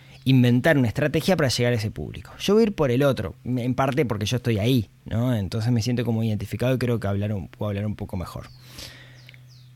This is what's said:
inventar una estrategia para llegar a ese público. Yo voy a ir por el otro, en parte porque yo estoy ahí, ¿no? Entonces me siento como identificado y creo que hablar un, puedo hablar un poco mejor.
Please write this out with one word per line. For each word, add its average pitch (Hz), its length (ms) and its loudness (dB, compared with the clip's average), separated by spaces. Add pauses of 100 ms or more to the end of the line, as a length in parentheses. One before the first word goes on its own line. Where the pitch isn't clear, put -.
(260)
inventar 127 520 6
una 127 100 4
estrategia 151 480 0
para 147 140 2
llegar 120 240 0
a - 20 0
ese 107 160 -4
público. - 480 -12
Yo - 140 2
voy 220 100 6
a 226 40 4
ir 202 80 -2
por 139 160 0
el 127 120 2
otro, - 400 0
en 127 320 -2
parte 135 300 0
porque 107 200 -2
yo 120 120 0
estoy 113 200 0
ahí, 113 320 2 (140)
¿no? 120 320 -2
Entonces 107 380 -2
me 117 80 2
siento 120 240 -2
como 113 180 -2
identificado 107 520 -2
y - 20 -2
creo 120 200 0
que 101 100 -4
hablar 101 260 -2
un, 95 160 -8
puedo 104 220 -6
hablar 101 140 -4
un 104 120 -4
poco 104 180 -8
mejor. - 320 -8 (1300)